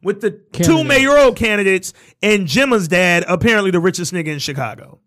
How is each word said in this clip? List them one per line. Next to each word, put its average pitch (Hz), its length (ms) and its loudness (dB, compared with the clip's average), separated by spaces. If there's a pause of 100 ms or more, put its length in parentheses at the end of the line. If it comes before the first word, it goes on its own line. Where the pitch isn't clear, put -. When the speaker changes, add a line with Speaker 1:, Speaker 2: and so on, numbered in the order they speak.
Speaker 1:
With 202 160 -4
the 208 100 -2
two - 80 -18 (240)
Speaker 2:
candidates. 311 260 2
Speaker 1:
mayoral 277 440 4
candidates 202 600 -2 (300)
and 208 240 0
Gemma's 220 400 0
dad, 175 400 2
apparently 196 460 0
the 175 80 0
richest 180 340 -4
nigga 165 140 -6
in 151 100 -8
Chicago. 135 680 -10